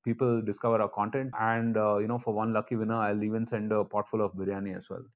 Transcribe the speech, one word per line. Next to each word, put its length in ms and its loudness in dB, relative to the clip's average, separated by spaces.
people 380 2
discover 400 2
our 80 2
content. 500 -2
And, 380 2
uh, 200 4
you 100 0
know, 120 0
for 140 -2
one 200 0
lucky 220 0
winner, 200 0
I'll 280 0
even 220 0
send 260 -2
a 140 4
pot 220 -2
full 140 0
of 120 0
biryani 440 -4
as 120 -14
well. 140 -10